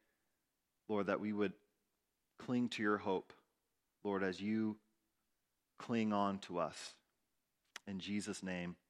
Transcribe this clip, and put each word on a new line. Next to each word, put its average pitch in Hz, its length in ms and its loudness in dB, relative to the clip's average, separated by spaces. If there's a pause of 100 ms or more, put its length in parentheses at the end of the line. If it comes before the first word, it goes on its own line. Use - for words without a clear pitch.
(880)
Lord, 101 180 2
that 98 140 2
we 107 120 -2
would 101 200 2 (840)
cling 123 320 0
to 110 120 -4
your 104 160 4
hope, 101 340 0 (680)
Lord, 98 200 0
as 92 180 0
you 107 360 0 (1000)
cling 113 340 2
on 101 280 4
to 87 180 -4
us. - 360 -4 (920)
In 98 140 -4
Jesus' 101 420 -2
name 87 340 -4 (140)